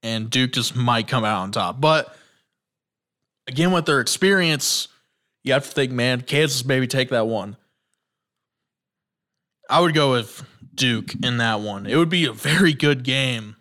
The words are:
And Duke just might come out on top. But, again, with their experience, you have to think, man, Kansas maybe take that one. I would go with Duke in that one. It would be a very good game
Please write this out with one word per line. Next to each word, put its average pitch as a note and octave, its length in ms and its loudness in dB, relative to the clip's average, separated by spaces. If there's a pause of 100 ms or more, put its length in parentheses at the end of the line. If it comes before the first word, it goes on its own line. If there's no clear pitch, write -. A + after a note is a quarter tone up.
And A2+ 300 -6
Duke B2+ 220 0
just - 220 -4
might A#2+ 320 0
come B2 160 -2
out G#2+ 200 0
on G2 80 -8
top. G2+ 280 -4
But, D#3 360 0 (1300)
again, D#3 240 2
with E3+ 140 2
their C#3+ 140 2
experience, F3 880 0 (560)
you C3+ 100 2
have C#3 120 2
to - 60 -16
think, C3+ 200 -2
man, B2 300 0
Kansas C3+ 440 0
maybe C3 220 0
take C3 220 -2
that A2+ 180 0
one. G#2 300 -6 (2000)
I D#3 120 4
would E3+ 120 2
go D3 180 4
with A#2+ 320 -4 (300)
Duke B2 400 -2 (100)
in B2 140 -2
that A2+ 240 0
one. G2+ 260 -8
It A2 80 0
would E3 140 4
be E3+ 160 2
a A#2+ 60 -2
very D#3 420 2
good C#3+ 300 0
game B2+ 580 -4